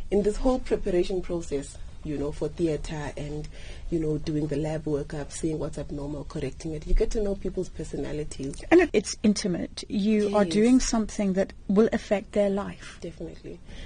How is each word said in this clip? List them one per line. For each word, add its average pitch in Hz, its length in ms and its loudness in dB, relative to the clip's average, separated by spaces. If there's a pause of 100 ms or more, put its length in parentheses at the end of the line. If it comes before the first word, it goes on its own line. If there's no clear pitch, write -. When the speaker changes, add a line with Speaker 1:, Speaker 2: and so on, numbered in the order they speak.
(120)
Speaker 1:
in 202 120 4
this 208 140 2
whole 254 220 4
preparation 185 640 0
process, 165 560 -4 (260)
you 151 140 -4
know, 143 140 -2
for 151 160 -2
theatre 151 680 -2
and, 151 300 -6 (420)
you 170 100 0
know, 156 180 0
doing 151 300 -2
the 147 80 -2
lab 156 300 -2
workup, 147 460 -4
seeing 156 280 -2
what's 156 180 -4
abnormal, 143 460 -6
correcting 147 500 -6
it, 151 140 -8
you 180 60 6
get 220 180 6
to 226 100 2
know 196 140 0
people's 185 340 -4
personalities. 147 840 -6 (160)
Speaker 2:
And 330 100 10
it, 302 120 4
it's - 280 0
intimate. 196 680 0
You 208 460 2
are 208 100 8
Speaker 1:
Yes. 165 80 -2
Speaker 2:
doing 240 260 8
something 208 540 2
that 190 180 2 (160)
will 208 240 6
affect 214 400 -2
their 202 180 4
life. 196 520 -6
Speaker 1:
Definitely. 165 580 -12 (260)